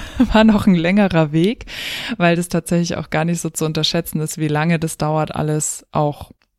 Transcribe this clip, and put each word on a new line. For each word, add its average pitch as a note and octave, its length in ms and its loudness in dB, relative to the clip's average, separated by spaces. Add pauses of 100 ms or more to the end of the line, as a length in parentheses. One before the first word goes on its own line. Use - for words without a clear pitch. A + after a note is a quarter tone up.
(120)
<laughs> B3 200 2
war A3 120 6
noch G#3+ 220 4
ein F#3+ 80 6
längerer E3+ 580 2
Weg, F3 340 0 (520)
weil E3+ 180 4
das F3 120 -2
tatsächlich E3+ 480 -2
auch - 140 -8
gar D#3+ 140 0
nicht E3+ 160 -2
so E3 100 -6
zu - 140 -6
unterschätzen D#3 560 -2
ist, D#3 180 -6
wie D#3 100 0
lange D#3 300 0
das D#3+ 200 -6
dauert, D#3 360 -2
alles D3+ 580 -4
auch D3 380 -2 (280)